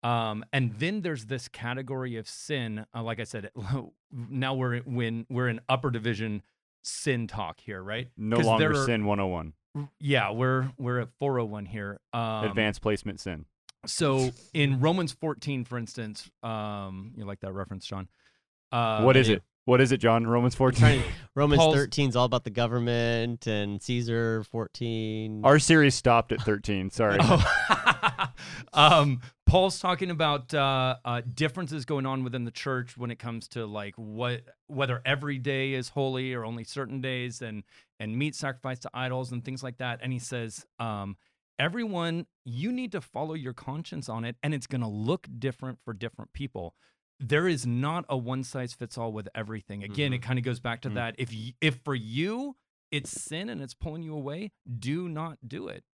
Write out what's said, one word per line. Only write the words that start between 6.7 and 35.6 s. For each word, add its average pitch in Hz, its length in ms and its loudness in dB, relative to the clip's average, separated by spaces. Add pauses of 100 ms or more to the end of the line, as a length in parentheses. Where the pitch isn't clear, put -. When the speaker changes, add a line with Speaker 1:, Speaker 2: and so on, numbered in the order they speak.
Speaker 1:
sin 120 460 -2
talk 90 320 -8
here, 98 200 -10
right? 110 360 -8
Speaker 2:
No 110 220 2
Speaker 1:
'Cause 117 80 6
Speaker 2:
longer 113 260 6
Speaker 1:
there 143 100 2
are - 20 2
Speaker 2:
sin 117 200 2
one 101 160 2
oh 98 80 2
one. 80 240 -4 (240)
Speaker 1:
R-, 147 120 -8 (120)
yeah, 127 320 2
we're, 127 440 0
we're 123 220 -2
at 120 100 -4 (120)
four 139 180 0
oh 117 60 0
one 104 220 -8
here. 101 340 -8 (120)
Um, 110 340 -2
Speaker 2:
Advanced 104 360 0
placement 101 380 -2
sin. 80 240 -8 (420)
Speaker 1:
so 135 440 2 (240)
in 139 260 2
Romans 165 320 2
fourteen, 143 520 -4
for 123 140 -8
instance, 110 500 -10 (140)
um, 104 760 -6
you 110 80 -10
like 101 180 -8
that 95 100 -8
reference, 95 340 -8
John? 95 220 -8 (640)
Uh, 113 300 2
Speaker 2:
What 127 140 10
Speaker 1:
I 131 40 10
Speaker 2:
is 120 80 8
Speaker 1:
do. 110 60 8
Speaker 2:
it? 98 100 -4 (220)
What 123 140 8
is 131 120 6
it, 131 60 2
John? 117 280 6
Romans 120 300 4
fourteen? 127 240 4
Speaker 3:
Trying, 123 220 8 (340)
Romans 147 240 6
Speaker 1:
Paul's 156 160 8
Speaker 3:
thirteen 139 320 2
is 117 80 2
all 123 80 6
about 123 180 2
the 117 80 -8
government 117 960 0
and 104 340 -2
Caesar 117 680 -2
fourteen. 110 960 -4
Speaker 2:
Our 147 160 10
series 151 340 8
stopped 117 380 6
at 117 80 -2
thirteen. 101 500 0
Sorry. 104 300 4
Speaker 1:
Oh. - 240 6 (580)
<laughs> - 260 0 (460)
Um, 147 460 8 (260)
Paul's 190 320 6
talking 180 320 -2
about, 151 440 0
uh, 135 500 2
uh, 120 160 -2 (140)
differences 151 500 -2
going 135 220 -2
on 135 180 -2
within 123 200 -4
the 117 60 -6
church 123 460 -6
when 120 140 -8
it 117 80 -10
comes 113 300 -10
to, 117 180 -8
like, 104 300 -10
what, 120 460 -6 (240)
whether 127 380 -2
every 143 340 0
day 135 360 -2